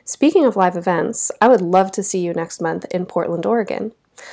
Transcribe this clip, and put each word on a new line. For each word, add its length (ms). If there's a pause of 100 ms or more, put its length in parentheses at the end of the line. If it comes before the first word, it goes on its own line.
Speaking 400
of 100
live 220
events, 640
I 80
would 100
love 320
to 100
see 180
you 140
next 280
month 300
in 140
Portland, 400
Oregon. 460 (400)